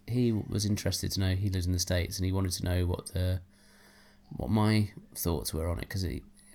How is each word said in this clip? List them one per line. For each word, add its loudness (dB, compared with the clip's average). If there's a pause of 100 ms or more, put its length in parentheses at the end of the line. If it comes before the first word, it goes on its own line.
he 2
was -2
interested 0
to -2
know, 2
he 0
lives 0
in 0
the 2
States, 0
and 0
he 2
wanted 0
to -4
know 2
what -2
the, 0 (880)
what -4
my 4 (240)
thoughts -2
were -2
on -2
it, -8
'cause -2
he, -4 (340)